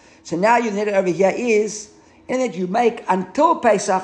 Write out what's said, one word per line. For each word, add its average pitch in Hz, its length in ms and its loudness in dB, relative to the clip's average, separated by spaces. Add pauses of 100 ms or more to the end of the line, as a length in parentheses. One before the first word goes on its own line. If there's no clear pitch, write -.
(240)
So 165 140 -6
now 220 200 4
your 240 140 0
neder 208 240 -2
over 190 140 2
here 180 260 2
is, 214 540 -2 (400)
in 254 100 -2
that 240 160 -4
you 180 120 -4
make 233 420 0
until 262 460 2
Pesach, 196 480 0